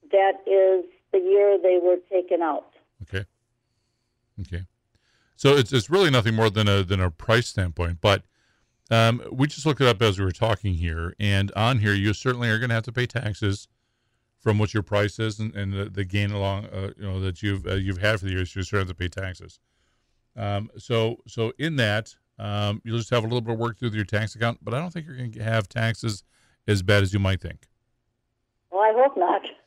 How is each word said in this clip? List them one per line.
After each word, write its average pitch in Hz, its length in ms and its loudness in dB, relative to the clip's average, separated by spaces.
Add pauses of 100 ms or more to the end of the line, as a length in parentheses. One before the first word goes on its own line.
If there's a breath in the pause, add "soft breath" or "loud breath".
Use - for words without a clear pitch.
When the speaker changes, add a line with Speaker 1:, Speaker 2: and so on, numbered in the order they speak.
(120)
Speaker 1:
that 196 220 4 (120)
is 190 400 4 (260)
the 196 60 2
year 196 440 4
they 180 200 4
were 180 140 4 (120)
taken 180 360 -2
out. 151 280 -4 (300)
Speaker 2:
Okay. 95 240 -8 (1160)
Okay. 87 240 -10 (720)
So 139 180 6
it's, 135 180 2
it's 123 160 0
really 175 220 4
nothing 113 240 2
more 110 160 4
than 104 160 2
a, 98 160 4
than 92 160 0
a 90 100 2
price 117 380 0
standpoint, 87 520 -4
but, 98 240 4 (680)
um, 113 400 4
we 131 160 0
just 147 180 -8
looked 139 160 0
it 131 60 6
up 107 160 4
as 101 160 2
we 95 60 0
were 92 60 0
talking 104 440 0
here, 82 440 -4
and 101 360 2
on 117 240 2
here, 104 140 4
you 101 200 2
certainly 123 360 -2
are 110 100 2
gonna 117 160 -2
have 113 80 -2
to 123 80 -10
pay 123 160 -2
taxes 104 600 -4 (720)
from 107 200 2
what 104 160 0
your 104 80 0
price 104 340 0
is 110 220 -4
and, 107 160 -6
and 98 180 -6
the, 98 120 -4
the 98 200 -6
gain 101 240 -2
along, 98 360 -4
uh, 95 300 -8
you - 80 -16
know, 92 180 -6
that 92 200 -6
you've, 98 240 -4
uh, 95 80 -4
you've 95 240 -2
had 104 220 0
for 95 60 -8
the 95 80 -4
years, 92 220 -4
you 95 60 -6
certainly 98 200 -2
have 92 80 -4
to 90 60 -10
pay 90 120 -6
taxes. 90 520 -12 (800)
Um, 104 400 -4
so, 113 400 -2 (100)
so 117 300 -4
in 156 200 -4
that, 110 360 0 (260)
um, 104 460 -4
you'll 113 120 -4
just 113 120 -6
have 117 140 2
a 113 40 -4
little 120 140 -2
bit 113 120 -4
of 110 60 -6
work 117 160 -4
to - 60 -20
do 127 60 -6
with 107 80 -4
your 107 100 -2
tax 107 280 -4
account, 117 280 -2
but 107 120 -6
I 131 60 -4
don't 175 120 -8
think 165 140 -12
you're 135 100 -16
gonna 117 280 -10
have 113 260 0
taxes 113 540 -4 (440)
as 101 140 2
bad 101 220 4
as 95 100 0
you 104 60 0
might 95 220 0
think. 78 260 -14 (1040)
Speaker 1:
Well, 185 100 0
I 220 140 6
hope 269 220 4
not. 349 240 0 (240)